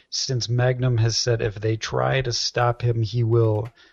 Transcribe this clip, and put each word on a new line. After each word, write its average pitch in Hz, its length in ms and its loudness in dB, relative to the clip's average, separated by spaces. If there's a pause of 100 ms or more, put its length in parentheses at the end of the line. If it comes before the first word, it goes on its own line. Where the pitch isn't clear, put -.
since - 400 -4
Magnum 123 480 2
has 113 200 2
said 117 240 0
if 110 140 -2
they 110 220 -2
try 131 440 0
to 123 120 -4
stop 120 480 0
him, 117 200 0
he 113 220 0
will 113 460 2 (220)